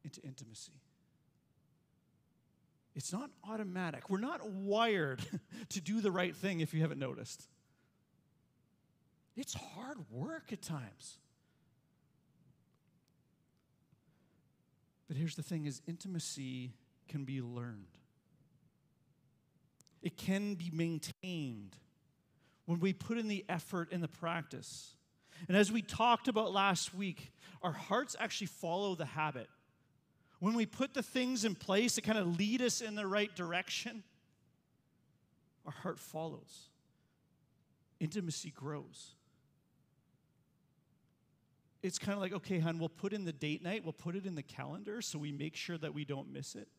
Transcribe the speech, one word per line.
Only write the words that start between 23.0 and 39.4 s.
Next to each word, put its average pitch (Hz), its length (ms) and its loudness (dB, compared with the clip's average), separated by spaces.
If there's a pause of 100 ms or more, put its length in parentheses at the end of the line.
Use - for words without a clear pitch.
in 220 100 0
the 202 220 0
effort 175 420 -2
and 180 100 0
the 160 60 0
practice. - 880 -4 (520)
And 185 100 8
as 208 140 10
we 226 100 4
talked 233 460 6
about 214 260 4
last 196 400 6
week, 185 380 -4 (300)
our 180 100 0
hearts 233 480 0
actually 214 280 -2
follow 185 480 0
the 156 100 -2
habit. 139 420 -2 (920)
When 214 160 4
we 226 100 6
put 269 280 -2
the 269 100 2
things 254 420 2
in 208 100 4
place 208 400 4
that 226 80 0
kind 220 140 4
of 175 220 4
lead 220 220 4
us 247 200 4
in 214 140 -2
the 208 100 0
right 202 300 2
direction, 185 680 -2 (1600)
our 151 60 -8
heart 165 280 -6
follows. - 720 -10 (1300)
Intimacy 165 500 -2
grows. - 680 -10 (2750)